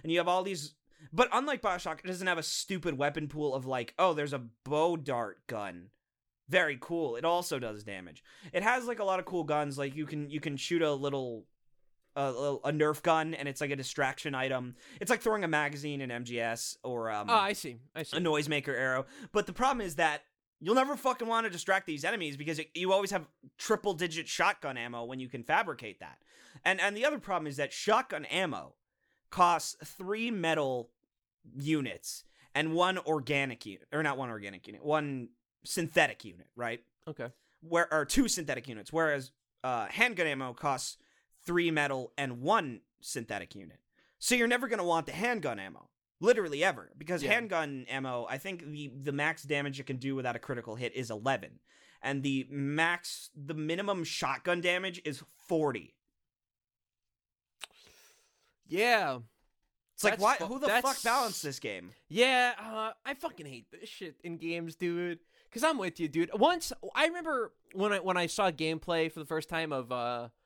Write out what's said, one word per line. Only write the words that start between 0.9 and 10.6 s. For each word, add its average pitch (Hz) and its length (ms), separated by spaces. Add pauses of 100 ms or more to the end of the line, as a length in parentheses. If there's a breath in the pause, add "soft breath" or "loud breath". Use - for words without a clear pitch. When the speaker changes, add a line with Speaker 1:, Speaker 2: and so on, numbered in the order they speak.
Speaker 1:
but 233 200
unlike 269 300
BioShock, 180 380
it - 80
doesn't 185 180
have 180 140
a 156 40
stupid 170 540
weapon 147 300
pool 147 260
of, 131 140
like, 127 320
"Oh, 180 140
there's 147 200
a 127 140 (160)
bow 156 320
dart 123 520
gun. 95 420 (580)
Very 151 320
cool. 156 380
It 127 80
also 170 340
does 107 240
damage." 92 400 (300 loud breath)
It 180 100
has, 247 220
like, 233 140
a 208 40
lot 190 160
of 180 60
cool 175 180
guns. 147 340
Like, 139 180
you 151 100
can, 147 240
you 147 100
can 147 160
shoot 165 260